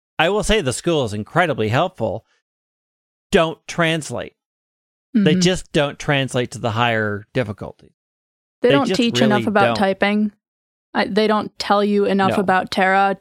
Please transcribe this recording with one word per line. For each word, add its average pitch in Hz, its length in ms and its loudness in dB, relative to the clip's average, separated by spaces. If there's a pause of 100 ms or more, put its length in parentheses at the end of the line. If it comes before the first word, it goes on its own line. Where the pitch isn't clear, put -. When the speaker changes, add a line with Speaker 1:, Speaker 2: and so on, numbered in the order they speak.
(200)
Speaker 1:
I 160 100 4
will 202 140 0
say 208 180 0
the 127 120 -2
school 156 320 -2
is 101 80 -8
incredibly 113 560 -2
helpful, 117 560 -2 (1080)
don't 165 360 2
translate. 160 680 -4 (800)
They 190 180 4
Speaker 2:
Mm-hmm. 185 80 0
Speaker 1:
just 180 300 0
don't 143 280 0
translate 131 520 -2
to 117 80 -14
the 110 120 -4
higher 110 600 -2
difficulty. - 640 -8 (640)
Speaker 2:
They 240 80 4
Speaker 1:
They 277 60 6
Speaker 2:
don't 277 120 2
Speaker 1:
just 185 100 -2
Speaker 2:
teach 233 240 0
enough 208 180 2
Speaker 1:
really - 100 -4
Speaker 2:
about 202 160 2
Speaker 1:
don't. 233 100 0
Speaker 2:
typing. 208 560 0 (600)
I, - 120 0
they 214 220 0
don't 196 320 -2
tell 202 240 2
you 202 220 2
enough 190 260 2
Speaker 1:
No. - 60 -2
Speaker 2:
about 185 340 0
Terra 196 500 2